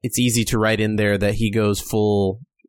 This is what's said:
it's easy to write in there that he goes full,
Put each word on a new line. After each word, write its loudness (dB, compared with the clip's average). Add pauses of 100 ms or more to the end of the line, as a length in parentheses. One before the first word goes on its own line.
it's -4
easy 2
to 0
write 2
in 0
there 0
that 0
he 0
goes 0
full, 0 (300)